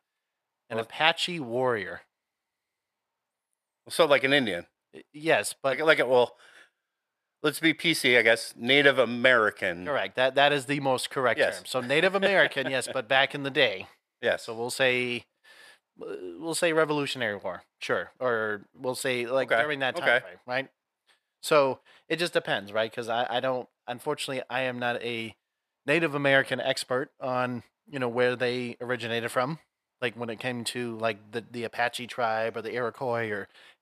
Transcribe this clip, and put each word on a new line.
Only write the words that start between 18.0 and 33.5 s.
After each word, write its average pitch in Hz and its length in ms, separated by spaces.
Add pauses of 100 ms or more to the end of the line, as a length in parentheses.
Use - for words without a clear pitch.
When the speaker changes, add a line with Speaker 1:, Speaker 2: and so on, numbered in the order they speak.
Speaker 1:
Or 110 420 (160)
we'll 127 160
say, 123 320
like, 127 240
Speaker 2:
Okay, 117 120
Speaker 1:
during 147 180
that 127 160
time 139 120
Speaker 2:
okay. 123 120
Speaker 1:
frame, 90 260
right? 127 220 (760)
So 139 380 (280)
it 160 80
just 165 180
depends, 104 380
right? 110 200
'Cause 117 160
I, 117 220
I 123 100
don't, 127 280 (180)
unfortunately, 131 640
I 127 120
am 123 160
not 120 240
a 113 320 (520)
Native 156 280
American 135 460
expert 131 580
on, 127 440 (280)
you 147 80
know, 127 100
where 123 280
they 123 460
originated 117 480
from. 135 280 (440)
Like, 120 120
when 117 160
it 107 80
came 123 260
to, 117 340
like, 107 340
the, 113 180
the 117 140
Apache 120 420
tribe 110 500
or 113 60
the 107 100
Iroquois 117 580
or 98 180 (340)